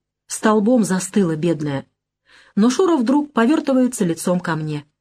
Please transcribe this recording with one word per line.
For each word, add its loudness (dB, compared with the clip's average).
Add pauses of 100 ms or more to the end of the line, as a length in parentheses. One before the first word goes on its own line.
(280)
Столбом 2
застыла -2
бедная. -4 (720)
Но 4
Шура 2
вдруг 0
повертывается 0
лицом -2
ко -4
мне. -6 (180)